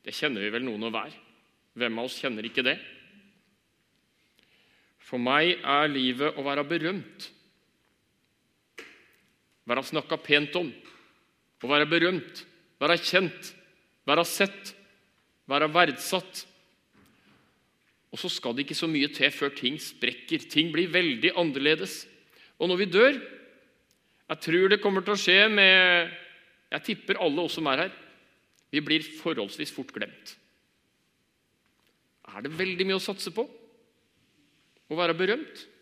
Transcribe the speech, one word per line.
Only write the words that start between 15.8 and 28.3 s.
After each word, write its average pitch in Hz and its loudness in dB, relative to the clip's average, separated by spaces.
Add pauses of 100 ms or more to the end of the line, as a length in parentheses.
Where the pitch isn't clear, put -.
Og - -14
så 185 -8
skal 120 -4
det 139 -4
ikke 151 -8
så 165 -2
mye 147 0
til 143 2
før 139 -2
ting 135 -4
sprekker. - -4
Ting 165 2
blir 170 0
veldig 160 2
annerledes. 156 0 (580)
Og 175 0
når 180 0
vi 196 0
dør, 247 6 (1120)
jeg 156 -8
tror 185 4
det 202 4
kommer 190 0
til 202 0
å 196 -4
skje 185 6 (140)
med, 185 6 (600)
jeg - -6
tipper - -4
alle 156 0
oss - -6
som 160 -4
er 151 2
her, 190 -12 (760)